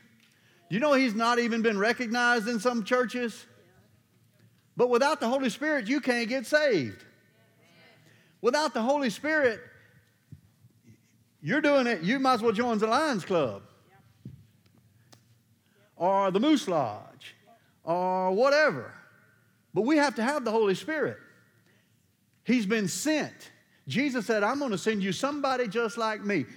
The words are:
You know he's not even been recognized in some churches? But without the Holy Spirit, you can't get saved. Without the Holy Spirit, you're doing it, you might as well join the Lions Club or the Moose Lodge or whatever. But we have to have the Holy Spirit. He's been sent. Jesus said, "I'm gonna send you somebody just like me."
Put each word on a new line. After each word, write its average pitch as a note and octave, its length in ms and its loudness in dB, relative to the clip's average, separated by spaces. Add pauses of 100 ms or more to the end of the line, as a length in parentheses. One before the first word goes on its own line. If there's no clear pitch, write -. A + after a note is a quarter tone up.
(680)
You G3+ 120 -2
know D4 120 4
he's C4 220 2
not A3+ 240 2
even A#3 240 0
been G#3 160 0
recognized A#3+ 680 0
in A#3+ 140 -2
some A#3+ 240 -2
churches? B3 640 -2 (1300)
But A#3+ 140 2
without C#4 300 2
the A#3+ 80 -2
Holy C4 200 0
Spirit, C#4 400 -2
you C4+ 140 -2
can't A#3+ 260 -2
get B3+ 160 -4
saved. A3 600 0 (1400)
Without C#4+ 320 2
the A3+ 80 -2
Holy C4+ 260 2
Spirit, C#4 520 0 (1900)
you're C4+ 140 0
doing C#4+ 260 4
it, A3 140 -2
you G#3+ 180 0
might C4 140 2
as A3+ 80 2
well A3+ 120 2
join A3+ 260 0
the G#3+ 80 0
Lions B3 360 0
Club B2 420 -2 (2250)
or G3 360 2
the F#3+ 100 2
Moose D4 260 2
Lodge B2+ 680 -4 (500)
or F#3 480 0
whatever. C4 640 2 (800)
But F3+ 80 0
we D4 160 2
have C#4+ 160 0
to A#3 80 -4
have C4 240 -2
the A3 40 -2
Holy G#3 240 2
Spirit. A3+ 440 -4 (1300)
He's A#3 200 2
been G3+ 240 0
sent. C4+ 640 -4 (360)
Jesus A#3+ 380 -2
said, A3 180 0
"I'm A#3+ 160 0
gonna A#3+ 200 -4
send G#3+ 240 -2
you G3 100 -2
somebody C4+ 560 -2
just A3+ 300 -4
like G#3+ 260 -4
me." G3 220 -2 (100)